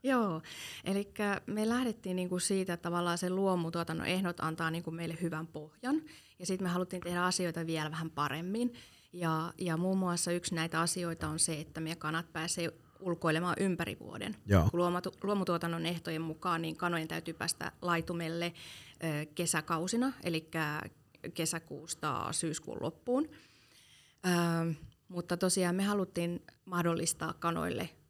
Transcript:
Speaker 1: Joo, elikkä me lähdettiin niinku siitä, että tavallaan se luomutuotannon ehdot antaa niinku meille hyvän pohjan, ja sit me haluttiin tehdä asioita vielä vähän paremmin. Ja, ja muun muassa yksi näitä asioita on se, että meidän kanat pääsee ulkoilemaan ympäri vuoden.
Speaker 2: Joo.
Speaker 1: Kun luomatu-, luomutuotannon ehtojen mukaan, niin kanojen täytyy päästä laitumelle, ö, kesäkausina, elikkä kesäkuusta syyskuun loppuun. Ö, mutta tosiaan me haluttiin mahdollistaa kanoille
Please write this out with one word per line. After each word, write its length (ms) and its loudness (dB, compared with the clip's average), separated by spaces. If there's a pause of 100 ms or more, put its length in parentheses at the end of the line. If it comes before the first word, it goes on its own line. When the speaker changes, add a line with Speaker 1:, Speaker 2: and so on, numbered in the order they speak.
Speaker 1:
Joo, 380 2 (420)
elikkä 600 0
me 240 0
lähdettiin 460 0
niinku 240 0
siitä, 340 2
että 100 -6
tavallaan 340 2
se 120 0
luomutuotannon 760 0
ehdot 320 0
antaa 320 0
niinku 200 -4
meille 300 -6
hyvän 260 -2
pohjan, 540 -4 (380)
ja 60 -8
sit 160 -2
me 80 0
haluttiin 320 -2
tehdä 220 0
asioita 420 0
vielä 260 -2
vähän 180 -4
paremmin. 640 0 (400)
Ja, 440 0
ja 200 0
muun 200 4
muassa 340 2
yksi 240 0
näitä 260 0
asioita 480 -2
on 100 -2
se, 200 2
että 220 -8
meidän 160 -4
kanat 360 -4
pääsee 380 -2 (280)
ulkoilemaan 600 2
ympäri 400 0
vuoden. 360 -8 (100)
Speaker 2:
Joo. 260 8
Speaker 1:
Kun 80 0
luomatu-, 340 2 (100)
luomutuotannon 600 0
ehtojen 360 -2
mukaan, 400 -2
niin 160 -4
kanojen 300 0
täytyy 260 -6
päästä 380 -4 (100)
laitumelle, 720 -2 (500)
ö, 220 0 (100)
kesäkausina, 760 0 (100)
elikkä 580 -2 (520)
kesäkuusta 1000 -4
syyskuun 480 -2
loppuun. 480 2 (960)
Ö, 480 4 (340)
mutta 300 -2
tosiaan 380 4
me 80 2
haluttiin 640 0 (200)
mahdollistaa 680 0
kanoille 560 -2 (200)